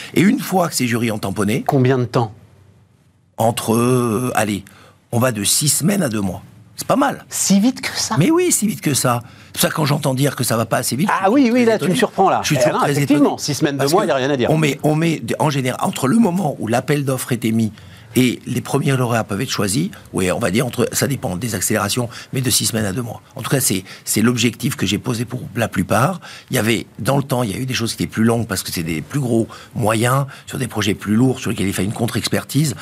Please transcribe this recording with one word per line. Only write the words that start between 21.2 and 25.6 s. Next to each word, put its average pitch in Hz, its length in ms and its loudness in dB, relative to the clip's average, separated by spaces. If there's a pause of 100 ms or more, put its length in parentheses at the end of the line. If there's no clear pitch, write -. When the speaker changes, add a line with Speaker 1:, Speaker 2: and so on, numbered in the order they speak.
Speaker 1:
des 107 180 -6
accélérations, 104 540 -2 (240)
mais 147 80 -4
de 127 100 -2
six - 180 0
semaines 110 180 -2
à 95 80 -4
deux 127 80 -4
mois. 117 200 -10 (140)
En - 60 -12
tout - 80 -6
cas, 139 100 2
c'est, 101 240 -2 (220)
c'est - 160 0
l'objectif 117 560 0
que - 80 -4
j'ai 98 140 0
posé 120 260 -4
pour 123 160 -10 (120)
la 113 140 -2